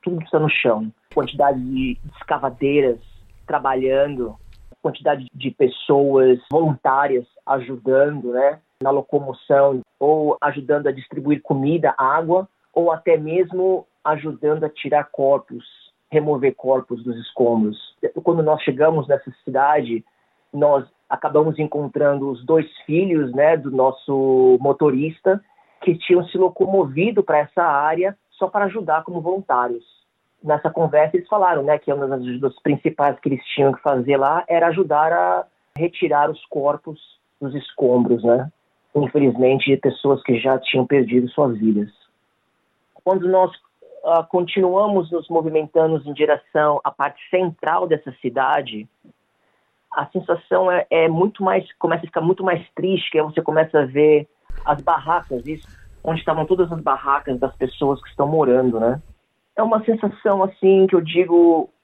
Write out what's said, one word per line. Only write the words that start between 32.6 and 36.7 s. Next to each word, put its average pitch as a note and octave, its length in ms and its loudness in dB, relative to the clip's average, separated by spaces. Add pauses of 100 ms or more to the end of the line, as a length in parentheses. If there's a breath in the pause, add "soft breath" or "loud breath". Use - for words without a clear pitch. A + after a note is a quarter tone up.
principais C#3+ 580 0
que - 100 -4
eles C3+ 240 -6
tinham C#3 200 2
que - 80 -10
fazer C#3 360 0
lá D3 300 0
era E3+ 200 2
ajudar D#3+ 440 0
a F3+ 340 0 (320)
retirar D3+ 520 0
os D3+ 160 -10
corpos D3 540 -4 (400)